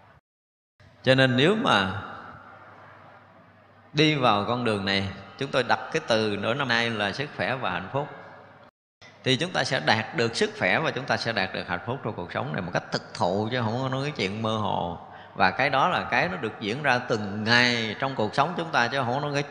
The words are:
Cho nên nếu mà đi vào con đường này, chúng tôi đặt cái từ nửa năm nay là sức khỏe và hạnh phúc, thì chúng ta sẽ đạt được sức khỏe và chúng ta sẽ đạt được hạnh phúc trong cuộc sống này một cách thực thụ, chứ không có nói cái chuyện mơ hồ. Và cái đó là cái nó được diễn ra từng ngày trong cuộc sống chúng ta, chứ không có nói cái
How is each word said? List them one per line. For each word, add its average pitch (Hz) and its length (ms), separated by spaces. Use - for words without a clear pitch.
Cho 131 120
nên 131 220
nếu 165 180
mà 101 460
đi 156 220
vào 107 320
con 123 160
đường 104 220
này, 98 240
chúng 143 140
tôi 131 120
đặt 107 160
cái 156 160
từ 110 320
nửa 110 140
năm 139 140
nay 117 220
là 104 220
sức 143 260
khỏe 110 180
và 110 160
hạnh 90 220
phúc, 143 140
thì 131 120
chúng 170 160
ta 156 120
sẽ 131 160
đạt 110 360
được 117 200
sức 214 240
khỏe 98 200
và 151 120
chúng 127 140
ta 117 120
sẽ 113 140
đạt 95 220
được 95 140
hạnh 90 180
phúc 131 180
trong 107 120
cuộc 87 160
sống 127 220
này - 80
một 85 120
cách - 180
thực - 220
thụ, 101 380
chứ 127 100
không 113 220
có 131 60
nói 135 140
cái 147 140
chuyện 104 240
mơ 110 160
hồ. 95 420
Và 95 160
cái 135 180
đó 143 200
là 104 220
cái 139 180
nó 185 80
được 127 220
diễn 117 240
ra 127 140
từng 107 460
ngày 117 560
trong 135 160
cuộc 104 200
sống 151 220
chúng 160 140
ta, 123 160
chứ 131 100
không 123 160
có 139 60
nói 147 140
cái 143 180